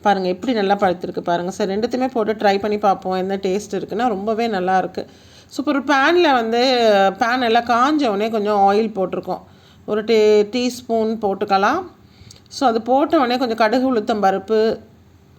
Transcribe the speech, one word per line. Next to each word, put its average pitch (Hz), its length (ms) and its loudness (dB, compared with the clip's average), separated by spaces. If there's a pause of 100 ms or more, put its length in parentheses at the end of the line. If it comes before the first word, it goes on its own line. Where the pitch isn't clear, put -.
பாருங்க, 190 260 0
எப்படி 185 260 -2
நல்லா 202 220 0
பழுத்திருக்கு 185 440 -2
பாருங்க. 175 320 -4
சரி, 196 240 -4
ரெண்டுத்தையுமே 247 320 -2
போட்டு 220 260 -2
ட்ரை 202 260 0
பண்ணி 208 180 -2
பார்ப்போம், 190 360 0
என்ன 185 220 -4
டேஸ்ட் 196 360 -4
இருக்குன்னா. 202 360 -4
ரொம்பவே 214 400 -2
நல்லா 190 300 0
இருக்கு. 180 280 -4 (420)
So, - 200 -8
இப்ப 302 40 0
ஒரு 269 100 0
பேன்ல 294 520 2
வந்து, 240 580 2 (280)
பேன் 240 180 0
நல்லா 233 240 2
காஞ்ச 254 460 2
உடனே 208 220 -2
கொஞ்சம் 214 280 0
ஆயில் 202 400 2
போட்டிருக்கோம். 185 440 -4 (440)
ஒரு 214 180 -4
டீ-, 214 480 4
டீஸ்பூன் 226 720 -2
போட்டுக்கலாம். 202 600 0 (680)
So, 262 220 0
அது 226 120 0
போட்ட 269 360 2
உடனே 247 200 2
கொஞ்சம் 233 200 -2
கடுகு, 254 380 2
உளுத்தம் 214 280 -2
பருப்பு, 214 560 0 (600)